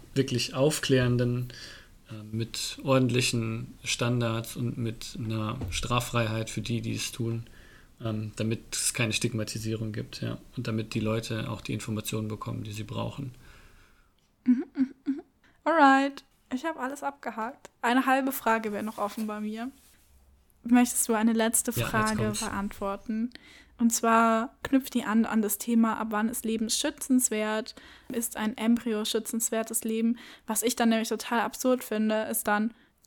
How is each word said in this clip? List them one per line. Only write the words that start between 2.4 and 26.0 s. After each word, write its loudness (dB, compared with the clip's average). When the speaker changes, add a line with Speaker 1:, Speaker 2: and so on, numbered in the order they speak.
Speaker 1:
ordentlichen 2
Standards -2
und -4
mit -6
einer -4
Straffreiheit 0
für -4
die, -2
die -4
es -6
tun, -4
ähm, -4
damit -2
es -2
keine 0
Stigmatisierung -2
gibt, -10
ja, -4
und -4
damit -2
die 0
Leute -2
auch -6
die -6
Informationen -4
bekommen, -6
die -8
sie -8
brauchen. -6
Speaker 2:
Mhm, 4
mhm, 0
mhm. -2
Alright, 6
ich -4
hab -6
alles -6
abgehakt. -8
Eine 4
halbe 4
Frage 0
wär -4
noch -6
offen -4
bei -6
mir. -6
Möchtest 6
du 2
eine 4
letzte 2
Speaker 1:
Ja, -2
jetzt 0
Speaker 2:
Frage 2
Speaker 1:
kommt's. 0
Speaker 2:
beantworten? -4
Und 6
zwar 4
knüpft 2
die 0
an, 4
an 2
das 0
Thema, 2
ab -4